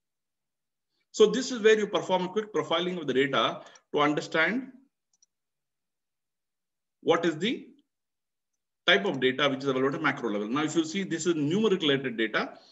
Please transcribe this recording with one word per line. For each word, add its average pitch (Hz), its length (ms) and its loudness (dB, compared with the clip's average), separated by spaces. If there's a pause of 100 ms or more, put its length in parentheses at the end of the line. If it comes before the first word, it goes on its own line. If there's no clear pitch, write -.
(1120)
So 214 140 6
this 254 240 -2
is 247 100 -6
where 220 180 6
you 208 80 -2
perform 180 380 0
a 175 40 -6
quick 214 240 -4
profiling 170 480 -2
of 147 60 -8
the 131 80 -2
data 135 480 0 (320)
to 147 60 2
understand 160 680 0 (2250)
what 165 220 2
is 156 140 0
the 226 300 -4 (1160)
type 196 200 2
of 147 120 -2
data 131 300 2
which 131 120 -2
is 139 60 -4
available 135 280 0
at 160 80 -6
macro 131 260 -2
level. 104 180 -2
Now, 139 180 -2
if 156 120 -2
you 165 80 2
see, 190 200 -6
this 160 200 -6
is 175 100 0
numeric 185 460 0
related 135 380 -2
data. 135 400 -2 (140)